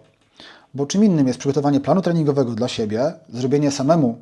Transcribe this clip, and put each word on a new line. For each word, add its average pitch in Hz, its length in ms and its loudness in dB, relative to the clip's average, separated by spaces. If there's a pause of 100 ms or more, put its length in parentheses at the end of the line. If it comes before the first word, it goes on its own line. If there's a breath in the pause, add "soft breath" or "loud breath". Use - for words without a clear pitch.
(760 loud breath)
Bo 139 120 -4
czym 190 180 2
innym 160 220 4
jest 123 120 -2
przygotowanie 139 420 0
planu 156 220 0
treningowego 143 480 0
dla 117 180 -4
siebie, 117 440 -4 (160)
zrobienie 139 420 0
samemu 139 520 0